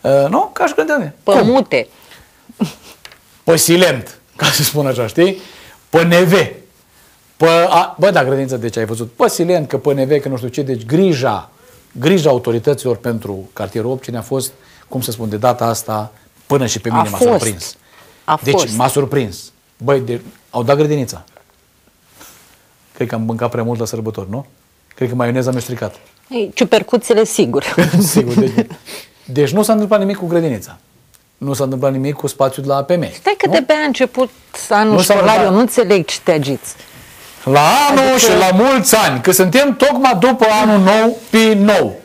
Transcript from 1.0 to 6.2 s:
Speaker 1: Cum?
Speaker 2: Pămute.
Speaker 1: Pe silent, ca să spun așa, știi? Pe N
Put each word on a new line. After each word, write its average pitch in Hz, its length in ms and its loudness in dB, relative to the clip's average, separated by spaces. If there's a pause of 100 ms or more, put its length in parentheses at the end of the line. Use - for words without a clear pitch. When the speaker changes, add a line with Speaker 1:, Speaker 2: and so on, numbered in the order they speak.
Speaker 1:
Cum? 202 100 2
Speaker 2:
Pămute. 220 540 2 (1600)
Speaker 1:
Pe 165 120 4
silent, 165 640 0 (180)
ca 151 100 -2
să 143 160 0
spun 143 240 -2
așa, 123 200 -2
știi? 180 300 2 (540)
Pe 165 140 4
N 170 40 2 (180)